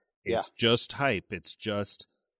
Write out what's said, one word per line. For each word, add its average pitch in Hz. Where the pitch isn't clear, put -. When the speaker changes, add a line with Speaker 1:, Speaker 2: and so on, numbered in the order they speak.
Speaker 1:
Yeah. 113
Speaker 2:
it's -
just 117
hype. 127
It's 85
just, 101